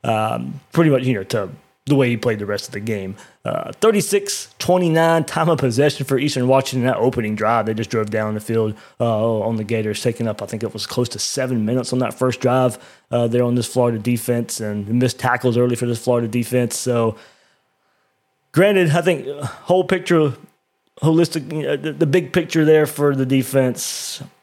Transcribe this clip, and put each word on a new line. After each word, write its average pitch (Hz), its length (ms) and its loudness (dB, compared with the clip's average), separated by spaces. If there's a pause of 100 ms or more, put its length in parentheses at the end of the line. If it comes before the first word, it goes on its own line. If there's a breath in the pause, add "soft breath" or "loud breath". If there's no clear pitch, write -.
Um, 117 560 -2 (100)
pretty 165 200 4
much, 131 120 4
you 127 120 0
know, 98 100 -4
to - 260 -4 (360)
the 143 100 4
way 131 120 4
he 120 80 0
played 113 220 -2
the 104 80 -8
rest 104 220 -6
of - 40 -16
the 101 80 -8
game. 101 360 -6 (280 loud breath)
Uh, - 280 -6
thirty-six 202 880 0
twenty-nine 165 640 2
time 165 240 -2
of 165 100 2
possession 135 480 0
for 139 100 0
Eastern 131 300 -2
Washington. 131 400 2
That 131 120 0
opening 110 360 0
drive, 107 320 0
they 110 80 -2
just 110 160 -4
drove 110 180 -2
down 107 260 -2
the 107 60 -6
field, 110 360 -2 (240 loud breath)
uh, 113 400 0
on 113 160 -2
the 107 80 -4
Gators, 107 360 -4
taking 117 280 -2
up, 104 120 -6
I 104 60 -8
think 110 160 -8
it 110 100 -6
was - 140 -10
close 123 240 -2
to - 80 -12
seven 127 460 -2
minutes 120 280 -2
on 127 60 -2
that 127 160 -2
first 127 260 -2
drive, 127 380 2 (320 loud breath)
uh, 120 160 2
there 120 160 2
on 120 140 2
this 117 100 0
Florida 120 320 0
defense, 120 600 -2
and 104 280 -6
missed 123 300 0
tackles 123 380 0
early 123 180 2
for 120 120 -4
this 120 160 -4
Florida 120 260 0
defense. 120 500 -2
So, 117 380 0 (1400 soft breath)
granted, 185 380 4
I 165 120 2
think, 160 240 0
uh, 143 200 -8
whole 185 360 0
picture, 175 520 2 (680)
holistic, 160 500 2
you 151 100 -6
know, 143 140 -2
the, 147 160 -6
the 151 140 0
big 147 260 0
picture 160 320 2
there 151 220 6
for 143 300 0
the 131 100 0
defense 131 960 -2 (200)